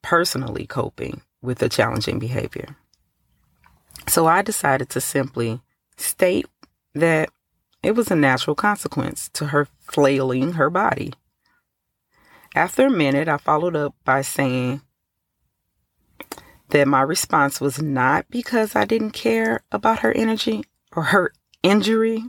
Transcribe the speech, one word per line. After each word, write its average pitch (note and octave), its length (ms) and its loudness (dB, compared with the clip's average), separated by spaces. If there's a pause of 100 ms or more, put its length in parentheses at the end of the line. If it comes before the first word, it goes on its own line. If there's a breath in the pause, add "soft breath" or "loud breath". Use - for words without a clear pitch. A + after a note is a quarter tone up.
personally C3+ 640 -2
coping - 560 -8 (180)
with B2 180 -6
the A#2+ 100 0
challenging A2+ 500 0
behavior. - 560 -8 (1300)
So E3 180 4
I F3 160 4
decided C#3+ 480 -2
to C#3 100 -4
simply A#2+ 600 -4 (360)
state - 500 0 (500)
that D#3 340 2 (500)
it G3 120 0
was A3+ 180 0
a F3+ 60 2
natural C#3+ 400 2
consequence - 800 -4
to D3+ 120 -4
her C#3+ 220 0 (100)
flailing C3+ 760 0
her D3+ 140 2
body. - 440 -2 (1400 soft breath)
After G3 300 2
a C#4 40 4
minute, D3+ 380 2
I D3 80 0
followed D#3 400 0
up D3 180 -2 (100)
by C3+ 180 2
saying C3 580 -2 (1900 loud breath)
that C#3+ 180 4
my C3+ 140 4
response C#3+ 580 0
was C#3 200 -4
not C3+ 500 0
because A#3 440 -2
I G#3+ 100 2
didn't A3 280 -2
care A3+ 580 -2
about A3+ 300 0
her A3+ 100 2
energy A3 540 0 (260)
or E3 140 -2
her F3 280 2 (300)
injury A3 680 2